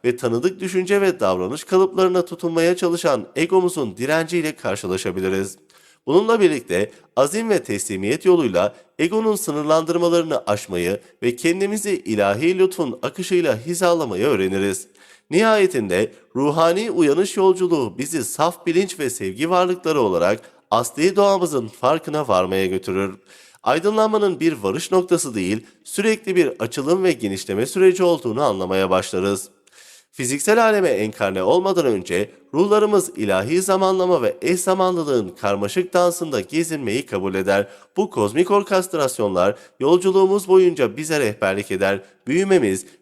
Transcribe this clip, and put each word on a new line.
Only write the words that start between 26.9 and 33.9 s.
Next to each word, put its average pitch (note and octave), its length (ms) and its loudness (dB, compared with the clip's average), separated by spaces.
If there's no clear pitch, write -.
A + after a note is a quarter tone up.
ve F3+ 80 4
genişleme G#2 540 -4
süreci F#3 380 2
olduğunu D3 400 0
anlamaya F#2+ 460 0
başlarız. F#2 600 -2
Fiziksel C#3+ 520 0
aleme G#3 260 2
enkarne G2+ 540 -2
olmadan F3+ 420 2
önce G2 460 -2
ruhlarımız G#3 640 2
ilahi G#2 440 0
zamanlama F#3+ 600 2